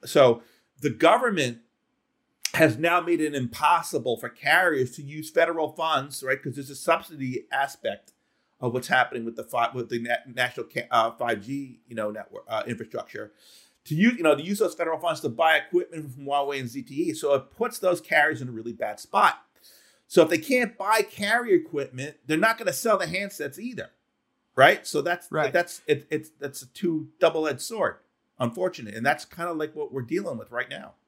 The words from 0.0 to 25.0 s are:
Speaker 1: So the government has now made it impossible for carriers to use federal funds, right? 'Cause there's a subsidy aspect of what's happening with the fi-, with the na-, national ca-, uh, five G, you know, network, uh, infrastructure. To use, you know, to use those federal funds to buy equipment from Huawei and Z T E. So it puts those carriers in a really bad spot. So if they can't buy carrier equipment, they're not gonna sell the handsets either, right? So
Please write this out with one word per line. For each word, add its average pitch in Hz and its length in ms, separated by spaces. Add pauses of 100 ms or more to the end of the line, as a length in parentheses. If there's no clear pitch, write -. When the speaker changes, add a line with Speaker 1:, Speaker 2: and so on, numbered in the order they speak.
Speaker 1:
So 120 380 (380)
the 147 100
government 165 720 (920)
has 143 220
now 170 240
made 170 200
it 151 140
impossible 127 840
for 120 100
carriers 147 680
to 151 80
use 151 280
federal 160 420
funds, 147 500
right? 135 180
'Cause 135 140
there's 139 160
a 139 60
subsidy 147 720
aspect - 640 (480)
of 120 140
what's 127 140
happening 123 360
with 113 120
the 117 60
fi-, 117 300
with 123 160
the 120 120
na-, 120 160 (100)
national 123 400
ca-, 127 240
uh, 113 220
five 117 300
G, 131 460
you 120 80
know, 107 140
network, - 360
uh, 110 200
infrastructure. 110 680 (540)
To 151 100
use, 220 200
you 175 60
know, 151 140
to 139 60
use 202 180
those 185 140
federal 160 260
funds 165 220
to 156 60
buy 160 280
equipment 156 560
from 139 140
Huawei 139 340
and 123 80
Z 123 140
T 120 120
E. 160 200
So 143 200
it 139 160
puts - 300
those 180 200
carriers 151 400
in 127 80
a 123 40
really 113 220
bad 104 260
spot. - 440 (640)
So - 160
if 156 60
they 170 100
can't 247 380
buy 214 240
carrier 214 560
equipment, 143 680
they're 151 100
not 220 220
gonna 190 160
sell 214 240
the 180 80
handsets 170 520
either, 226 320 (640)
right? 156 320
So - 140